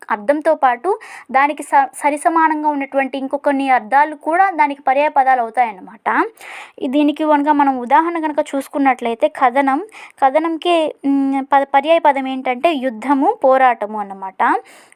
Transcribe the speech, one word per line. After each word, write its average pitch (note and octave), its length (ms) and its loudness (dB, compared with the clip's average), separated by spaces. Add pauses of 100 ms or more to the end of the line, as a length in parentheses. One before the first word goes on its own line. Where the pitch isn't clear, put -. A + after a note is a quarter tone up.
(120)
అర్థంతో C#4+ 440 0
పాటు C#4+ 440 0 (320)
దానికి C#4+ 320 0
స-, C#4 320 2
సరి D4 220 -2
సమానంగా D#4 520 0
ఉన్నటువంటి C#4 480 -4
ఇంకొన్ని C4+ 520 -2
అర్థాలు C4 460 2
కూడా E4+ 340 0
దానికి D4 320 -2
పర్యాయ C#4 260 2
పదాలు C4 340 2
అవుతాయన్నమాట. A3 640 -4 (760)
ఈ C#4+ 60 -4
దీనికి D4 360 0
కనుక D4 260 2
మనం C#4 300 2
ఉదాహరణ D#4+ 400 0
కనుక D4+ 260 -2 (100)
చూసుకున్నట్లయితే C4 720 -2
కథనం, C4+ 540 0 (420)
కథనంకి, D#4+ 540 0 (300)
మ్, C#4 360 0 (100)
ప-, C#4 200 2
పర్యాయ D4+ 260 4
పదం C4+ 280 0
ఏంటంటే C4 440 -2
యుద్ధము, C4+ 720 -2
పోరాటము B3 560 2
అన్నమాట. G3 420 -10 (540)